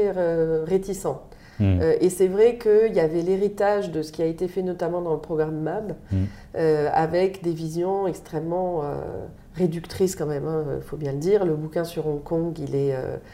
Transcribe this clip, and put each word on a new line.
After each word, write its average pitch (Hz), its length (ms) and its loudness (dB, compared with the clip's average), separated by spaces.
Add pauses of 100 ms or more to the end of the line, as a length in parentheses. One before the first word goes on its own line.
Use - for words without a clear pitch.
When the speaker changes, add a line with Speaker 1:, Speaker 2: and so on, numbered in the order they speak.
(160)
Speaker 1:
euh, 165 520 2
réticents. 190 540 -2 (380)
Speaker 2:
Hmm. 95 220 4
Speaker 1:
Euh, 160 200 6
et 185 80 4
c'est 185 180 4
vrai 220 300 4
qu'il 214 360 4
y 180 60 4
avait 165 220 2
l'héritage 196 720 0
de 160 100 -2
ce 151 100 -8
qui - 120 -6
a - 20 2
été 165 220 -2
fait 185 160 -4
notamment 175 380 -2
dans 165 120 -2
le 151 60 -2
programme 156 420 -2
mab, 180 320 -4 (180)
Speaker 2:
Hmm. 95 140 0 (320)
Speaker 1:
euh, 151 360 4
avec 175 500 2
des 170 100 -2
visions 170 540 -2
extrêmement, 170 760 -4
euh, - 20 -4 (720)
réductrices 170 600 0
quand 156 100 -4
même, 147 220 -4
hein, 156 160 -2 (180)
faut - 160 -10
bien 143 140 -4
le 143 80 -4
dire. 190 260 4
Le 160 80 2
bouquin 156 300 -2
sur 165 240 -4
Hong 147 160 -4
Kong, 165 340 -2
il 139 180 -6
est, 139 200 2
euh, 131 220 -6 (160)